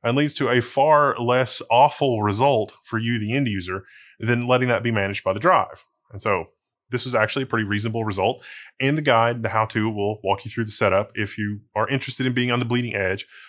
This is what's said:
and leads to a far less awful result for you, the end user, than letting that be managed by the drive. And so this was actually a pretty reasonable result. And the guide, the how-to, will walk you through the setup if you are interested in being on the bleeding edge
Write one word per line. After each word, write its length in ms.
and 140
leads 200
to 120
a 140
far 560
less 420
awful 520
result 640
for 120
you, 220
the 160
end 140
user, 360
than 280
letting 220
that 140
be 80
managed 340
by 100
the 60
drive. 440
And 120
so 240
this 160
was 100
actually 300
a 20
pretty 220
reasonable 360
result. 380
And 160
the 60
guide, 400
the 80
how-to, 380
will 360
walk 200
you 60
through 140
the 60
setup 440
if 240
you 220
are 120
interested 380
in 60
being 180
on 80
the 60
bleeding 320
edge 300